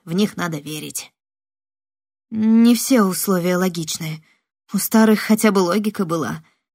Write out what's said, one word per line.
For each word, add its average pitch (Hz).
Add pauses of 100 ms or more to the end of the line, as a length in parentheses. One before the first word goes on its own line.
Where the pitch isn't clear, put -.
в 165
них 196
надо 170
верить». 147 (1200)
«Не 226
все 233
условия 180
логичны. 165 (480)
У 202
старых 220
хотя 214
бы 196
логика 202
была. 160 (340)